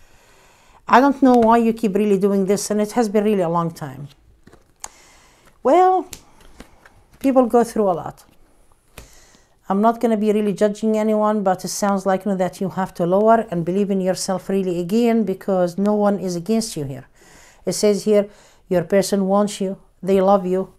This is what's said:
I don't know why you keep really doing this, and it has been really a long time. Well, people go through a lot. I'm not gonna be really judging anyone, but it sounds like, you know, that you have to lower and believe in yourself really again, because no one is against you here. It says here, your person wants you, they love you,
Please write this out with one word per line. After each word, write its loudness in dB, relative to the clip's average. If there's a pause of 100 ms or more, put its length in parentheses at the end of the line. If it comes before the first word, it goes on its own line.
(880)
I 6
don't 2
know 6
why 4
you 2
keep -2
really 2
doing 0
this, -2
and -2
it -2
has 0
been 0
really 0
a -2
long -2
time. -14 (1500)
Well, 2 (1120)
people 2
go 2
through -2
a -2
lot. -16 (1400)
I'm 0
not 2
gonna 2
be 0
really -2
judging 0
anyone, 0
but 0
it -8
sounds -2
like, -2
you -2
know, -2
that -4
you -4
have -6
to -2
lower 4
and -4
believe -2
in -2
yourself -4
really -2
again, 0
because -2
no 0
one 0
is -6
against -4
you -6
here. -12 (580)
It -4
says 0
here, 2 (400)
your 0
person 0
wants 0
you, -6 (260)
they 2
love 4
you, -4